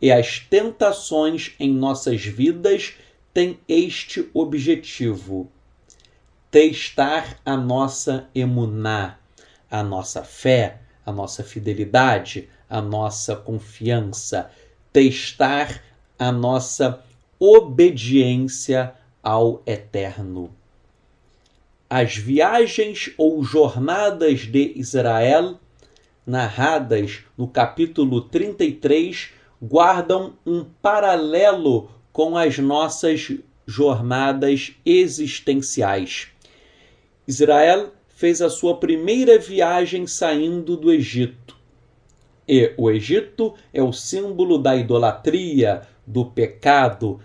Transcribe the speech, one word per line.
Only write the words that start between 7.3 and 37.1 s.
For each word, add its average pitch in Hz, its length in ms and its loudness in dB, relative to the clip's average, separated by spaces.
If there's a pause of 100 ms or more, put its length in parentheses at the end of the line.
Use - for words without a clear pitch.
a 139 120 -2
nossa 131 760 -4
emuná, 110 840 -4 (520)
a 107 140 -4
nossa 95 400 -8
fé, - 560 -2 (260)
a 107 60 -8
nossa 101 320 -10
fidelidade, 104 1040 -2 (220)
a 110 120 -6
nossa 107 540 -6
confiança, 107 1120 -6 (440)
testar 139 880 0 (380)
a 123 120 0
nossa 127 680 -2 (380)
obediência 131 1500 4 (300)
ao 113 420 0
Eterno. 98 880 -10 (1400)
As 120 280 0
viagens 202 1000 0
ou 156 240 2
jornadas 156 1000 0
de 135 340 0
Israel, 131 840 0 (640)
narradas 123 920 -2 (180)
no 123 100 -4
capítulo 135 720 0
trinta 190 460 -2
e 147 80 0
três, 160 560 -2 (340)
guardam 175 720 2 (120)
um 170 200 -4 (160)
paralelo 180 1080 2 (220)
com 160 260 -2
as 151 220 0
nossas 151 720 -2 (340)
jornadas 135 1080 0 (120)
existenciais. 135 1400 -2 (1000)